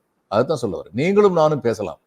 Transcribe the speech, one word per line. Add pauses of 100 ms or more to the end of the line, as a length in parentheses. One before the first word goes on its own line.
(280)
அதுதான்
சொல்ல
வரேன்.
நீங்களும்
நானும்
பேசலாம்.